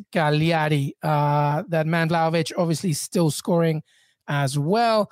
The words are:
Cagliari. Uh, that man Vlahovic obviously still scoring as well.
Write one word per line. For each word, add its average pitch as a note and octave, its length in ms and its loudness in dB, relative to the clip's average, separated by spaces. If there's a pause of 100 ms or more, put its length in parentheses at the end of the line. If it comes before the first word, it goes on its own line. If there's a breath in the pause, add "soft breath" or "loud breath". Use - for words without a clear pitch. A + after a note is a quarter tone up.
(120)
Cagliari. D3+ 920 0
Uh, D3 680 0
that D#3+ 180 0
man E3 220 0
Vlahovic E3 480 0
obviously E3 340 0
still D#3+ 400 0
scoring E3 520 0 (440 soft breath)
as C#3+ 320 -2
well. G#3+ 520 2